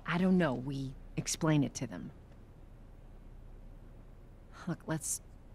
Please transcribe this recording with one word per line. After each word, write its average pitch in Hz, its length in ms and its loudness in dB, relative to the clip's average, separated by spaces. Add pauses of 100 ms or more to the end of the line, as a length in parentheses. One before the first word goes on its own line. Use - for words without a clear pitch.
I 165 140 2
don't 185 180 8
know. 156 160 6
We 135 380 -2 (260)
explain 156 460 6
it 120 120 0
to - 120 -4
them. - 240 -8 (2500)
Look, 165 180 -2
let's, - 360 -2 (340)